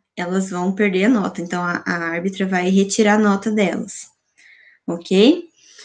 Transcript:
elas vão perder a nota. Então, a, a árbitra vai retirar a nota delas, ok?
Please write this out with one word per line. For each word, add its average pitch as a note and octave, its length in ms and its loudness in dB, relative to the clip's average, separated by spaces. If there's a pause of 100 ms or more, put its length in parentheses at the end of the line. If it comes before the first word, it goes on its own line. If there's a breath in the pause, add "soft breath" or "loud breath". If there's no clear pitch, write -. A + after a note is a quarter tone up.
(160)
elas F#3 340 -4
vão F3+ 240 -2
perder G3 300 0
a A3 60 4
nota. G3 320 -2
Então, F3 200 -4
a, F3 240 -4
a F3+ 120 -4 (100)
árbitra F3+ 380 -4
vai F#3 240 0
retirar G3 440 2
a G#3+ 40 4
nota G#3 320 2
delas, G#3 580 -4 (800 soft breath)
ok? G3 580 2 (400 loud breath)